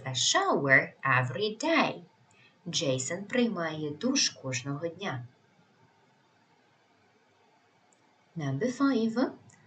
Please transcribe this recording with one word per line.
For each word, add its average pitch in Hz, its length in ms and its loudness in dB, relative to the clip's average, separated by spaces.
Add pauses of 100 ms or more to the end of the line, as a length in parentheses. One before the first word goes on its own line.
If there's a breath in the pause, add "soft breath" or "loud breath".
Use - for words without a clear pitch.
a 127 100 -6
shower 175 800 4 (100)
every 135 460 2 (100)
day. 277 440 2 (680 soft breath)
Джейсон 165 560 -2
приймає 165 640 0
душ 233 400 0
кожного 139 580 -6
дня. 165 380 -8 (3000)
Number 147 340 -2
five. 240 600 2 (340 soft breath)